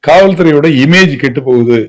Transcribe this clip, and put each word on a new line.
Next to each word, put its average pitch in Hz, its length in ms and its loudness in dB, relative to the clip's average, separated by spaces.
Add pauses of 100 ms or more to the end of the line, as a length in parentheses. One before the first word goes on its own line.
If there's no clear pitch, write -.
காவல்துறையோட 165 600 2 (180)
இமேஜ் 170 300 2
கெட்டு 131 280 -6
போகுது 120 460 0